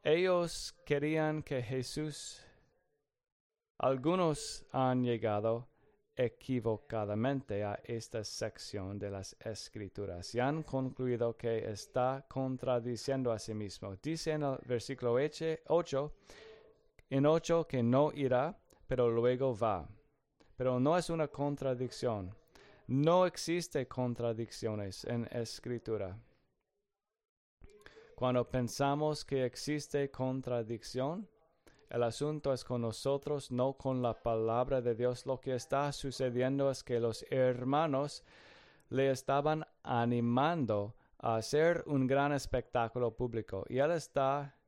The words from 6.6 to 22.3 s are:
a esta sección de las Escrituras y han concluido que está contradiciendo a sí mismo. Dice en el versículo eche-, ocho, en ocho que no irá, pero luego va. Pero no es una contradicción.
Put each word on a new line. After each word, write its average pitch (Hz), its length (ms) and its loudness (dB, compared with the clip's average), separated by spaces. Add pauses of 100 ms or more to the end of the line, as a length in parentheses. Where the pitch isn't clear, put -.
a 104 200 -4
esta 113 400 -6
sección 101 760 -8
de 101 100 -6
las 98 300 -10
Escrituras 98 960 -10
y 120 40 2
han 147 240 0
concluido 123 720 -2
que 113 360 -2
está 127 560 -2
contradiciendo 127 1040 -2
a 107 80 -2
sí 110 140 -8
mismo. 101 420 -8
Dice 160 360 -4
en 151 120 -2
el 135 220 -2
versículo 123 520 0
eche-, 156 500 -2
ocho, 151 460 0 (960)
en 135 180 4
ocho 165 400 4
que 127 140 0
no 131 320 4
irá, 135 420 2 (320)
pero 123 220 4
luego 123 460 4
va. 98 320 2 (680)
Pero 127 240 2
no 151 180 6
es 175 120 0
una 160 180 0
contradicción. 127 1080 -4 (520)